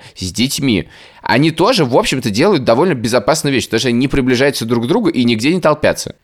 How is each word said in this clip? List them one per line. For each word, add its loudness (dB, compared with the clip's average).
с -8
детьми, -2
они 2
тоже, 0
в 0
общем-то, 0
делают 0
довольно 2
безопасную 0
вещь, 0
потому -2
что -2
они 0
не 0
приближаются 0
друг 0
к -6
другу 0
и 0
нигде 0
не 0
толпятся. -2